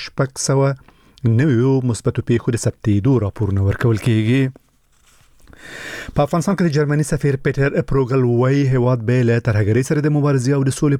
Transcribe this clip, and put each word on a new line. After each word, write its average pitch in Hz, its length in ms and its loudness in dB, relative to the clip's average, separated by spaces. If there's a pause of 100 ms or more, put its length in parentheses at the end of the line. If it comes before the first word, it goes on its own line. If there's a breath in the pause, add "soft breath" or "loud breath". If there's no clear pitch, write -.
شپږ - 460 -6
سوه 139 260 2 (640 soft breath)
نویو 135 400 2 (140)
مثبتو - 400 -4
پیښو 113 260 -2
د - 80 -6
ثبتېدو 107 500 0 (120)
راپورونه 98 420 -2
ورکول 110 340 0
کېږي. 123 480 0 (1600 loud breath)
په 147 80 2
افغانستان 175 340 0
کې 185 100 0
د 151 100 0
جرمني 147 320 0
سفیر 143 360 0
پیټر 143 460 0
پروګل 131 340 0 (160)
وایي، 139 320 2
هیواد 123 360 0
به 123 200 2
له 117 160 2
ترهګرۍ 107 440 2
سره 147 180 0
د 151 100 0
مبارزې 139 400 0
او 135 80 2
د 131 120 0
سولې 143 240 0